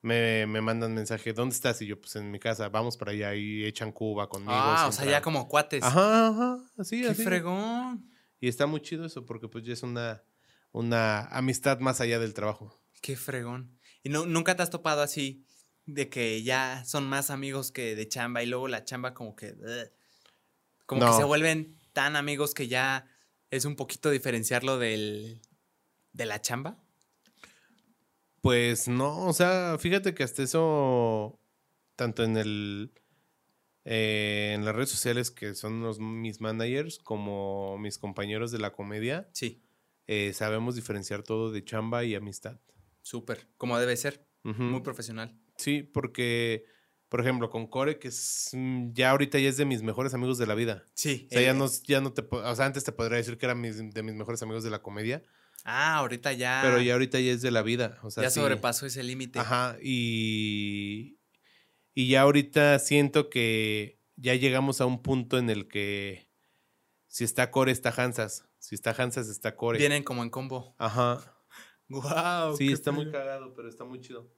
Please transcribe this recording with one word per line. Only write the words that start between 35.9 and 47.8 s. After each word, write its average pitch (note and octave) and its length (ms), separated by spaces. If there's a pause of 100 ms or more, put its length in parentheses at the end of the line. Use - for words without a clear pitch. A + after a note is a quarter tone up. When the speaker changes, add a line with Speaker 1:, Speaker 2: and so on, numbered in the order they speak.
Speaker 1:
mis A2 420
managers, A#2+ 580
como G2 800
mis G#2 180
compañeros G#2 540
de A#2+ 80
la G#2 120
comedia, A2 600
Speaker 2:
Sí. - 300 (420)
Speaker 1:
eh, G#2 280
sabemos A2 420
diferenciar G#2 480
todo A2+ 280
de G#2 120
chamba A2+ 400
y A2+ 100
amistad. G#2 460 (420)
Speaker 2:
Súper, A#2 460 (100)
como B2 220
debe B2 180
ser. - 300 (160)
Speaker 1:
Ujú. A2 180
Speaker 2:
Muy B2 200
profesional. A2+ 540 (220)
Speaker 1:
Sí, C#3+ 240
porque, A#2+ 840 (440)
por B2 120
ejemplo, A#2+ 280
con A2+ 160
Core, C3+ 320